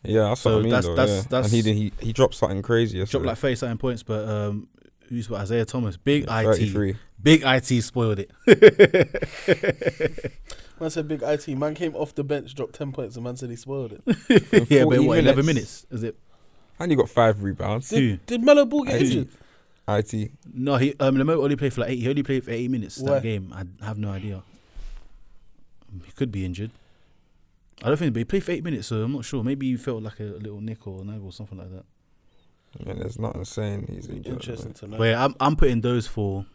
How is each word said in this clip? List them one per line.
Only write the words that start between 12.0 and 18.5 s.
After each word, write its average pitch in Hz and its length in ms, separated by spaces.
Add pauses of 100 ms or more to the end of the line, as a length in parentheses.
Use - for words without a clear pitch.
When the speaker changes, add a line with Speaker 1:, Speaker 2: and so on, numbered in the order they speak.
Speaker 3:
the 147 100
bench, 139 300
dropped 139 200
ten 139 180
points, 123 240
and 117 80
man 123 120
said 131 140
he 117 60
spoiled 131 360
it. - 120
Speaker 2:
<laughs> - 640
Yeah, 139 160
but 156 120
Speaker 1:
Forty - 100
Speaker 2:
what, - 120
eleven 139 280
Speaker 1:
minutes. 127 400
Speaker 2:
minutes, - 40
is 110 120
it? - 140 (640)
Speaker 1:
And 175 100
he - 60
got 127 120
five 110 340
rebounds. 101 460
Speaker 3:
Did, 214 100
Speaker 2:
Who? 113 180 (100)
Speaker 3:
did 240 160
Melo 285 240